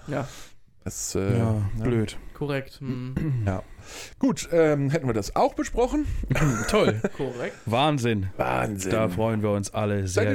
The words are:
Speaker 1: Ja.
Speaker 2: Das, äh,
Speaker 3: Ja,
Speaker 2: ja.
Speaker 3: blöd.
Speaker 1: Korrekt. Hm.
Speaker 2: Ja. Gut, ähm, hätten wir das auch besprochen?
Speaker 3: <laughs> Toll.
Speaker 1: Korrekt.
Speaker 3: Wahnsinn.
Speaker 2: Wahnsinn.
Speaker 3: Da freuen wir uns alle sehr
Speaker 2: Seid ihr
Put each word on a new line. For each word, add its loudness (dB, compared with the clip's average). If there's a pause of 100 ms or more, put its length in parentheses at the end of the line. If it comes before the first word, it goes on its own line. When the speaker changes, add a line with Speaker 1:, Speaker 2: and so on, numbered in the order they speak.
Speaker 1:
Ja. -4 (580)
Speaker 2:
Das, -8
äh, 2
Speaker 3:
Ja, 2 (220)
Speaker 2:
ja. -4
Speaker 3:
blöd. 0 (160)
Speaker 1:
Korrekt. -6
Hm. -4
Speaker 2:
Ja. -2 (560)
Gut, 0
ähm, 4
hätten 0
wir 2
das -2
auch 4
besprochen? 0 (240)
Speaker 3:
<laughs> 2
Toll. 4 (140)
Speaker 1:
Korrekt. -6 (100)
Speaker 3:
Wahnsinn. 2 (100)
Speaker 2:
Wahnsinn. 0
Speaker 3:
Da 2
freuen 0
wir 2
uns -2
alle 0
sehr -2
Speaker 2:
Seid 2
ihr 2